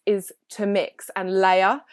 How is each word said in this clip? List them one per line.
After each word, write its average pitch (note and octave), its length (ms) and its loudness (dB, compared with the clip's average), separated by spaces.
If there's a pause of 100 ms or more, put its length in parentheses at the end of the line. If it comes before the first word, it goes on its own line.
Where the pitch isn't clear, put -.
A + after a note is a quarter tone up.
is G3 260 -2 (160)
to - 180 -8
mix G3+ 520 -4
and F#3+ 240 -2
layer. F#3+ 400 2 (120)